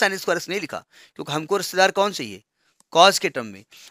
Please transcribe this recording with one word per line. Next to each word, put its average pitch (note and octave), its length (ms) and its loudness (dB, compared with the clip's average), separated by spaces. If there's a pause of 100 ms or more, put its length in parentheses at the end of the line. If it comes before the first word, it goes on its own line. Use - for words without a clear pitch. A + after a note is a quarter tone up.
sin F#3+ 160 0
square E3+ 200 -2
x - 100 -10
नहीं G3 120 -6
लिखा, - 240 -10 (300)
क्योंकि C#3+ 160 -12
हमको D#3 260 -2
रिश्तेदार F#3 340 2
कौन G3 200 0
चाहिए, G#2 320 -12 (500)
cos F3+ 260 6
के F3+ 100 -2
टर्म B2+ 160 -6
में। G2+ 200 -16 (260)